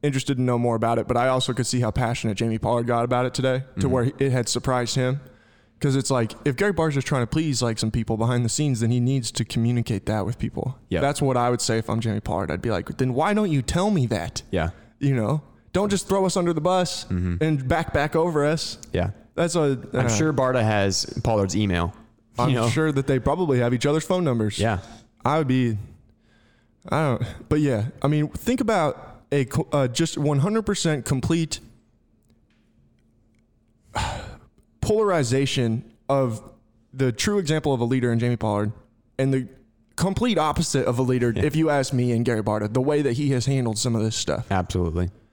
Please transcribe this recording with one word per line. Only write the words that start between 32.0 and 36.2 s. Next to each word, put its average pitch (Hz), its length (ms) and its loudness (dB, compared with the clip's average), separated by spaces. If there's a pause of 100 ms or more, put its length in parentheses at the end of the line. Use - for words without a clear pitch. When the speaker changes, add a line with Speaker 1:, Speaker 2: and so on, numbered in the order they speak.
Speaker 1:
<sighs> - 60 -2 (800)
polarization 135 1040 2 (260)
of 127 320 0 (520)